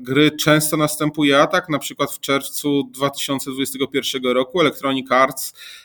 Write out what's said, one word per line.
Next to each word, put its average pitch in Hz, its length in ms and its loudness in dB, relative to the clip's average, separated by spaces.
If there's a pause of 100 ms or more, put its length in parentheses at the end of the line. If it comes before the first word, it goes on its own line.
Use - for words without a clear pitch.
gry 139 300 4
często 151 460 2
następuje 151 640 2
atak, 175 280 0
na 147 100 0
przykład - 340 -6
w - 80 -12
czerwcu 139 760 -2
dwa 139 160 -2
tysiące 139 400 -6
dwudziestego 131 360 -4
pierwszego 127 480 -2
roku 131 260 0
Electronic 135 520 0
Arts 131 400 2 (320)